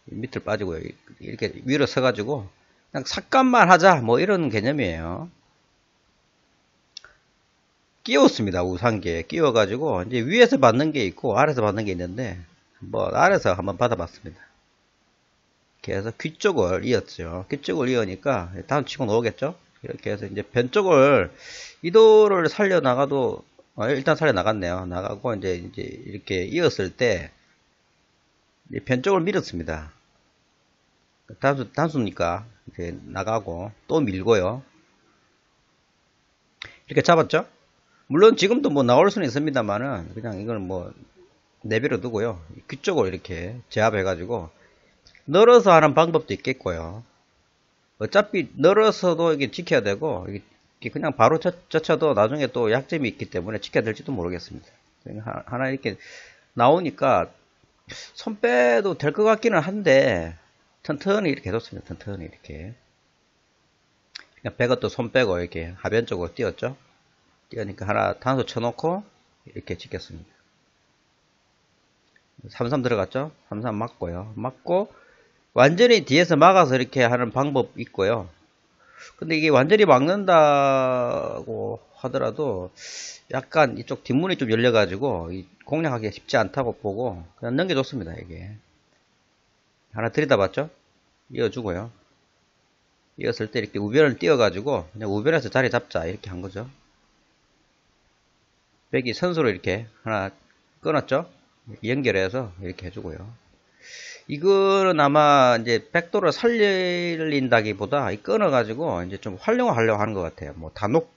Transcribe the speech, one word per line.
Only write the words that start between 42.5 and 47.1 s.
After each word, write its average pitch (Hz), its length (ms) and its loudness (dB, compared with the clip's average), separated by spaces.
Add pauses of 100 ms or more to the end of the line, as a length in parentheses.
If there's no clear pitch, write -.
귀 139 120 -12
쪽을 120 320 -2
이렇게 90 420 -10 (140)
제압해가지고 95 800 -2 (760)
널어서 202 460 8
하는 156 220 8
방법도 160 400 2
있겠고요. 90 720 -6 (960)